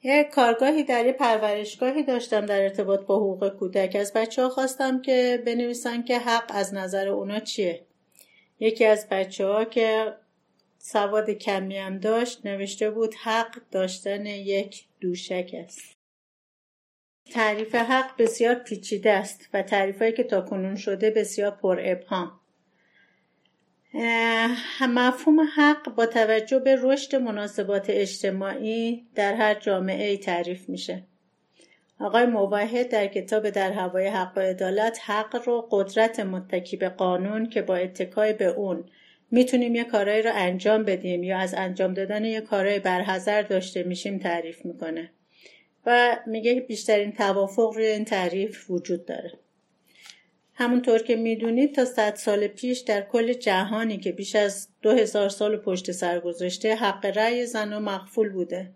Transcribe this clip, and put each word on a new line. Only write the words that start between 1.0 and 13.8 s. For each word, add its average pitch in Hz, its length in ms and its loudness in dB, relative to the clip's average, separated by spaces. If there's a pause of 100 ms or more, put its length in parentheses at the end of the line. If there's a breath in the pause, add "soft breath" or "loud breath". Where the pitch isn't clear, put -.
یه 262 60 4
پرورشگاهی 226 920 0
داشتم 247 420 0
در 202 160 2
ارتباط 196 440 0
با 196 100 2
حقوق 196 340 0
کودک. 190 460 -2
از 202 180 -2
بچه‌ها 226 360 0
خواستم 262 520 -2
که 247 440 2
بنویسن 240 580 -2
که 247 160 0
حق 233 360 0
از 196 180 -2
نظر 196 340 -4
اونا 202 320 -4
چیه. 180 420 -4 (800 soft breath)
یکی 220 260 4
از 214 260 4
بچه‌ها 196 540 0
که 220 480 0 (640)
سواد 214 520 0
کمی 196 480 -2
هم 190 220 -8
داشت 226 460 -2
نوشته 196 440 -4
بود 220 240 -2
حق 226 480 -2 (100)
داشتن 196 540 -4